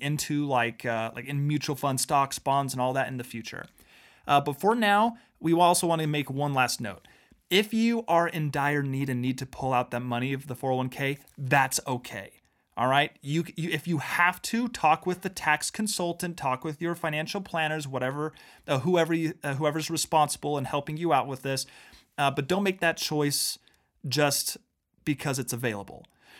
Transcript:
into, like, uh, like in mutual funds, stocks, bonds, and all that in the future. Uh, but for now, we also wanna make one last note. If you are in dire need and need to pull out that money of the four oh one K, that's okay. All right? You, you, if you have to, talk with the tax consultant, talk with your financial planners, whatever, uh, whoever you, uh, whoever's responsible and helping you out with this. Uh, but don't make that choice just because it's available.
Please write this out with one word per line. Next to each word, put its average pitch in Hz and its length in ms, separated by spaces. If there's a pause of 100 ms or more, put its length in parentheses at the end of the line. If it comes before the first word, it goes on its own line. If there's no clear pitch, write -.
into, 147 420
like, 120 400
uh, 113 300
like 123 100
in 143 240
mutual 147 280
funds, 135 260
stocks, 139 360
bonds, 139 360
and 123 80
all 127 100
that 135 160
in 131 80
the 123 80
future. - 420 (600)
Uh, 143 120
but 143 220
for 208 140
now, 220 420 (240)
we 165 140
also 175 320
wanna 160 200
make 147 220
one 139 240
last 127 260
note. 101 300 (400)
If 208 240
you 226 340
are 170 220
in 151 220
dire 143 320
need 135 260
and 123 140
need 127 160
to 139 80
pull 131 260
out 123 200
that 123 100
money 123 320
of 139 120
the 127 100
four 135 160
oh 127 40
one 127 140
K, 139 300 (180)
that's 135 480
okay. 123 460 (440)
All 120 100
right? 143 240 (120)
You, 156 200 (140)
you, 170 140
if 160 180
you 165 100
have 175 440
to, 233 260
talk 160 360
with 180 180
the 190 60
tax - 400
consultant, 175 680
talk 127 260
with 156 180
your 170 140
financial 156 460
planners, 156 480
whatever, 135 440 (360)
uh, - 100
whoever 165 340
you, 165 300
uh, 143 120
whoever's 151 360
responsible 147 640
and 135 80
helping 147 320
you 165 160
out 127 140
with 131 160
this. 135 240 (500)
Uh, 143 140
but 139 160
don't 190 160
make 190 160
that 165 180
choice - 640 (480)
just 139 520 (460)
because 139 360
it's 131 120
available. 113 540 (340)